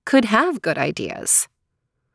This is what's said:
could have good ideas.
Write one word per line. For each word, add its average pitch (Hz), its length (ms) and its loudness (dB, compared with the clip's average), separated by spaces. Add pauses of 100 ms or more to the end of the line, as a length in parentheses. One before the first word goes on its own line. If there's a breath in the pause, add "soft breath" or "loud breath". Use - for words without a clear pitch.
could 262 200 4
have 247 360 0
good 160 160 -2
ideas. - 720 -2 (640)